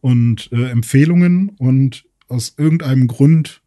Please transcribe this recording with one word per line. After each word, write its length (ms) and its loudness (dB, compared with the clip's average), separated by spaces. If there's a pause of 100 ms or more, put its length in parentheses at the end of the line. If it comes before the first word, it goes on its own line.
und, 520 0
äh, 180 -4
Empfehlungen. 800 0
Und 540 -2 (240)
aus 280 -8
irgendeinem 520 0
Grund 580 0